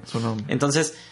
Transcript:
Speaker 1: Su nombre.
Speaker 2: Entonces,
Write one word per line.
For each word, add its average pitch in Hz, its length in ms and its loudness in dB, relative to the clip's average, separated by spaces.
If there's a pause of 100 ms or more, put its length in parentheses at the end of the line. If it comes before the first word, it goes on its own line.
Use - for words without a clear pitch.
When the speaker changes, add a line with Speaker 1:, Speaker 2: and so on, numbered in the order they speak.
Speaker 1:
Su - 160 -4
nombre. 110 280 -2
Speaker 2:
Entonces, 143 480 2 (160)